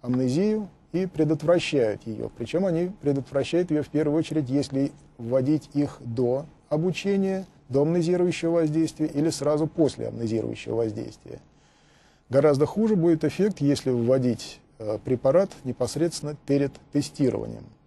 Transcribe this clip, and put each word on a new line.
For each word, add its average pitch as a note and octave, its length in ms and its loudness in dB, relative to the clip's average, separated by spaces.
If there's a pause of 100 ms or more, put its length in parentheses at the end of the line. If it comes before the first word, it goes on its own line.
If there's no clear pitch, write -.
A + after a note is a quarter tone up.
амнезию D3+ 680 0 (220)
и F3+ 140 -2
предотвращают D3+ 1000 0
её. A2+ 240 -8
Причём D#3+ 360 -4
они F3 260 -2 (100)
предотвращают C#3 720 0
её D3+ 120 0
в - 60 -10
первую D3+ 280 0
очередь, D#3 320 -2
если C#3 420 0 (260)
вводить C3 560 0
их C#3+ 280 -2
до B2+ 440 -2 (240)
обучения, F#3+ 760 -2 (240)
до C3+ 140 2
амнезирующего E3+ 680 2
воздействия D#3 560 0
или D3 220 0
сразу D3+ 360 0
после B2 440 0
амнезирующего A2+ 680 -4
воздействия. A2+ 640 -6 (920)
Гораздо C#3+ 360 4
хуже G#3+ 320 2
будет D#3+ 260 4
эффект, F#3 380 0
если C#3 300 0
вводить, B2 680 0 (200)
э, G#2+ 260 -4
препарат C3+ 460 2 (120)
непосредственно D3 720 -4 (100)
перед C#3 280 2 (180)
тестированием A2+ 720 -2 (240)